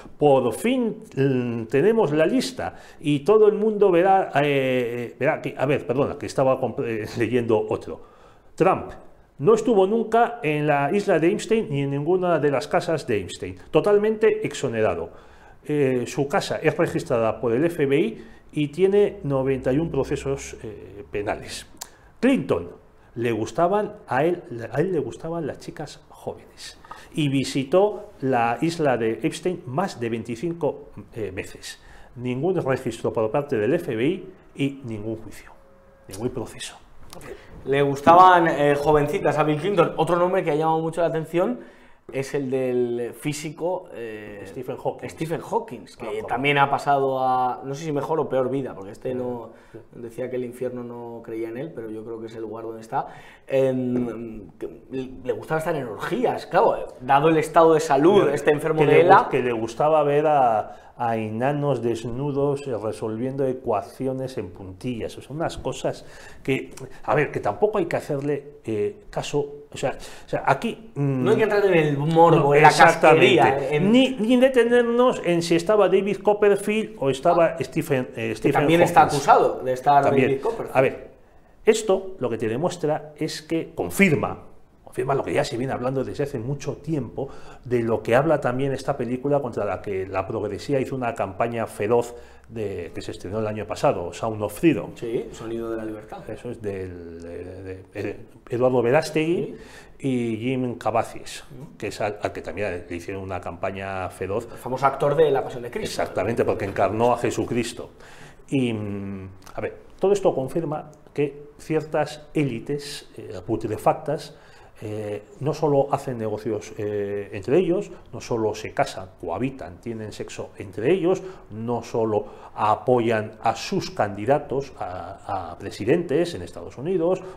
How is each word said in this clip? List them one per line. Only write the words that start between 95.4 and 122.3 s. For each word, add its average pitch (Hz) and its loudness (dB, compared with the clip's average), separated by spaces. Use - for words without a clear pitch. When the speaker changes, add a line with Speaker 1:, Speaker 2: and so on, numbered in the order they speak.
Speaker 2:
de 113 -6
la 110 -8
Libertad. 107 -12
Speaker 1:
Eso 110 -12
es 113 -12
del, 87 -10
de, 87 -12
de, 92 -14
de 101 -8
Eduardo 123 2
Verástegui 160 0
Speaker 2:
Sí. 123 -2
Speaker 1:
y 107 -4
Jim 127 -2
Caviezel, 110 -2
Speaker 2:
Ujú. - -16
Speaker 1:
que 107 -8
es - -10
al, 104 -4
al 92 -4
que - -12
también 90 -6
le 87 -8
hicieron 95 -10
una 95 -8
campaña 95 -6
feroz. 98 -6
Speaker 2:
El - -16
famoso 127 -4
actor 143 2
de 156 6
La 131 0
Pasión 123 -10
de 117 -8
Cristo. - -6
Speaker 1:
Exactamente, 107 -2
porque - -2
encarnó 107 2
a 120 2
Jesucristo. 110 -4
Y, 127 0
mm, 101 -8
a 113 -8
ver, 110 -6
todo 190 4
esto 196 2
confirma 147 -4
que 143 -4
ciertas 156 -4
élites, 139 -4
eh, 107 -14
putrefactas, 143 -2
eh, 104 -8
no 143 -2
solo 139 2
hacen 127 -4
negocios, 107 -4
eh, 101 -4
entre 113 0
ellos, 185 0
no 117 -12
solo 110 -2
se - -10
casan, 95 -4
cohabitan, 90 -8
tienen 110 -10
sexo - -12
entre 104 0
ellos, 180 0
no 113 -6
solo 110 0